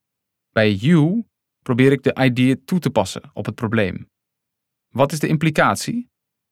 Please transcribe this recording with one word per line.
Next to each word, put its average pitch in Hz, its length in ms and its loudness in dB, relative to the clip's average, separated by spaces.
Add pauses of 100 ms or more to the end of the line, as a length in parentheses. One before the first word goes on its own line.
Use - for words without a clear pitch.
(480)
Bij 107 240 0
you 160 520 2 (380)
probeer 131 300 4
ik 135 100 -2
de - 220 -2
idea 127 300 2 (100)
toe 185 140 -2
te - 120 -2
passen - 420 -4
op - 140 -8
het 107 80 -8
probleem. 107 560 -4 (800)
Wat 139 240 0
is 160 60 -6
de 156 100 -2
implicatie? 156 840 -2 (420)